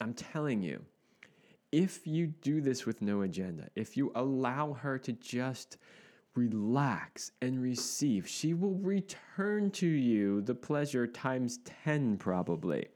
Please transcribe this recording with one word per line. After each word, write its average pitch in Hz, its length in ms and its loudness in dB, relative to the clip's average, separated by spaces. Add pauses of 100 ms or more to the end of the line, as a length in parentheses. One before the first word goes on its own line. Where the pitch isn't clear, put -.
I'm 113 120 -4
telling 139 500 -2
you, 69 180 -6 (880)
if 180 360 2
you 160 200 0
do 151 340 0
this 135 260 0
with 113 160 -2
no 101 200 2
agenda, 90 520 -4
if 110 220 -4
you 139 180 0
allow 131 580 0
her 131 260 -4
to 131 140 -8
just 123 640 -6 (560)
relax 117 1000 0 (100)
and 127 200 -2
receive, 123 680 0
she - 260 -2
will 185 220 0
return 196 960 0
to 185 160 2
you 110 540 4
the 117 140 0
pleasure 143 520 0
times 127 560 -2
ten, 139 540 0
probably. 87 760 0